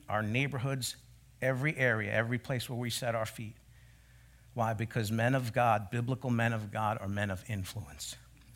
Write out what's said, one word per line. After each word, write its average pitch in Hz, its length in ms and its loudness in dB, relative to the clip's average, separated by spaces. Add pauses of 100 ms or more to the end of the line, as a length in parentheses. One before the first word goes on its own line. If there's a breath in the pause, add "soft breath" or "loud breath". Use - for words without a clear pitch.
our 107 140 2
neighborhoods, 131 760 0 (460)
every 131 340 2
area, 113 360 2
every 113 260 2
place 120 300 -4
where 120 100 -6
we 123 100 -2
set 117 260 -2
our 110 120 -2
feet. 110 280 -10 (1000 soft breath)
Why? 113 180 2
Because 110 400 -2
men 117 220 4
of 123 180 0
God, 113 380 4
biblical 120 400 -2
men 117 240 4
of 107 180 -6
God, 107 280 0
are 98 80 -4
men 101 220 0
of 92 180 -6
influence. 95 680 -8 (400 loud breath)